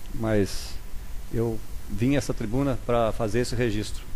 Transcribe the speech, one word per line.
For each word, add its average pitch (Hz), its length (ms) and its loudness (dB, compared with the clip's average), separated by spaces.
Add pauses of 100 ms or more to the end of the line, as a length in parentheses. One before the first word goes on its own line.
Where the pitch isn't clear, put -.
(120)
mas 110 600 0 (580)
eu 113 260 0 (300)
vim 117 280 2
a - 20 4
essa 127 160 0
tribuna 123 500 0
pra 117 280 4
fazer 117 280 2
esse 123 140 0
registro. 107 480 0 (140)